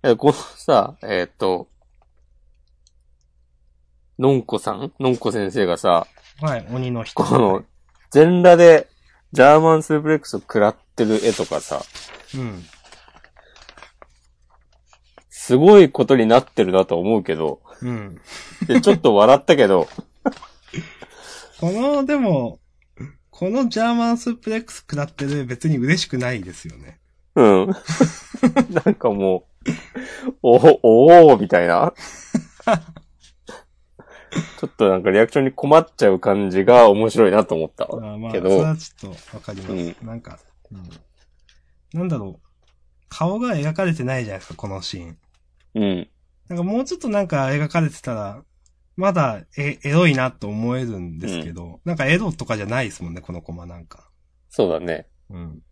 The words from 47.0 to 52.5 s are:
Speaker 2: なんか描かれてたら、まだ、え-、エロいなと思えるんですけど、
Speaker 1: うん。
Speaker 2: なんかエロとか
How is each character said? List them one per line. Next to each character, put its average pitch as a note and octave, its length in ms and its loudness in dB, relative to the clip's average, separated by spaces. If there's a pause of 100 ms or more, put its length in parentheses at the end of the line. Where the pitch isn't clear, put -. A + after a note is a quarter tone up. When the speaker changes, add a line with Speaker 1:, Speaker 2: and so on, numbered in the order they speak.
Speaker 2:
な G3+ 120 -2
ん F#3+ 60 -6
か C#3 200 -4
描 D3 200 -4
か E3+ 140 -4
れ D#3 80 -2
て - 120 -18
た A#2+ 140 -10
ら、 G#2 280 -14 (520)
ま F#3+ 180 -2
だ、 B2 300 -4 (140)
え-、 C#3+ 260 -8
エ C#3+ 80 -6
ロ E3+ 160 2
い C#3+ 80 2
な B2+ 160 -4
と - 160 -14
思 A2+ 300 -6
え C3 40 -6
る A2+ 180 -10
ん E2+ 200 -14
で D#2+ 80 -12
す F2 160 -10
け E2 100 -14
ど、 F2 120 -18
Speaker 1:
う E2+ 100 -20
ん。 - 80 -20
Speaker 2:
な E3+ 100 -6
ん - 40 -6
か C3+ 100 -4
エ D#3+ 100 0
ロ G3 140 -6
と A#2+ 140 -12
か A2+ 120 -6